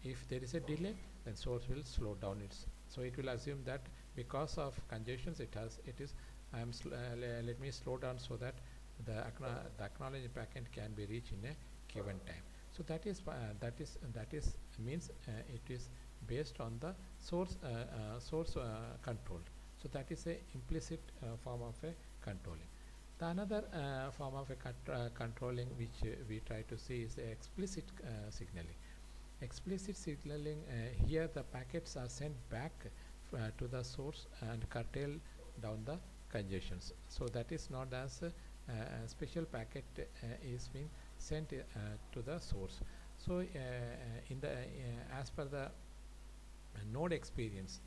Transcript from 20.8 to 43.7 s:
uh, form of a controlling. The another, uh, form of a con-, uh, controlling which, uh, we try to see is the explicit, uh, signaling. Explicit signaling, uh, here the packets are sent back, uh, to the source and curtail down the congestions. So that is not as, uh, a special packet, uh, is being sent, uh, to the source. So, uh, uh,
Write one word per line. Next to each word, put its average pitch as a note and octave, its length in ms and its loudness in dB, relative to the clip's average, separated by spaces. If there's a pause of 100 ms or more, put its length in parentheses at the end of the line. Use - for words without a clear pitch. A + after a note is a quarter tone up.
uh, A#2 220 0
form A#2+ 180 0
of A#2 220 -2
a E3 100 0 (300)
controlling. F2 440 -2 (500)
The E3 100 2
another, G3+ 360 4 (100)
uh, C#3 380 2
form C3+ 240 0
of C3+ 140 0
a C3+ 60 0
con-, B2 180 -2 (200)
uh, A#2+ 200 4
controlling B2 540 2 (100)
which, A#2 260 2
uh, A2+ 120 4 (140)
we A2 160 2
try A2 180 0
to A2+ 140 -2
see A#2+ 260 0
is A2+ 120 0
the A2+ 140 0
explicit, F#3 560 -2 (180)
uh, G#2+ 260 -2
signaling. E2+ 460 -2 (680)
Explicit F#3 540 0
signaling, D3+ 760 0
uh, A2+ 360 8
here D#3+ 280 8
the C3+ 100 2
packets E3 540 -2
are B2 120 0
sent D3 240 0 (160)
back, B2 220 2 (600)
uh, A2+ 240 2
to B2 100 2
the B2 160 2
source C3+ 440 -2 (220)
and A#2 200 0
curtail C3+ 420 2 (500)
down A2 240 0
the C#3+ 120 2 (320)
congestions. F#2+ 640 2 (160)
So - 180 2
that A#2 240 2
is D#3+ 180 0
not C3 240 0
as, B2+ 300 0
uh, E3+ 60 4 (380)
a A2+ 400 0
special D#3+ 380 0
packet, A#2+ 400 -2 (120)
uh, - 300 -2 (160)
is B2 260 0
being C#3 200 -2 (280)
sent, D#3 360 2
uh, C3 260 -2 (340)
to A#2+ 80 0
the C#3+ 180 0
source. - 400 2 (380)
So, F3+ 200 4
uh, F3+ 40 6
uh, - 20 6 (840)